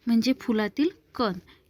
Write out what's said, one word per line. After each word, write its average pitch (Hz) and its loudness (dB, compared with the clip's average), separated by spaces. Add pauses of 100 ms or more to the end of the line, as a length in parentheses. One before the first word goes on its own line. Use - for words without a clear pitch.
म्हणजे 233 2
फुलातील 226 -2 (160)
कण 214 -2 (360)